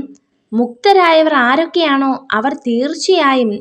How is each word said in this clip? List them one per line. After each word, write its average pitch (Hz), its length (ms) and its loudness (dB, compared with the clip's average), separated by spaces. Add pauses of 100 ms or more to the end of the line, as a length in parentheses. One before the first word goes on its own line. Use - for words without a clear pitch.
(520)
മുക്തരായവർ 320 800 2
ആരൊക്കെയാണോ 277 1000 0
അവർ 226 220 -2
തീർച്ചയായും 269 960 0 (100)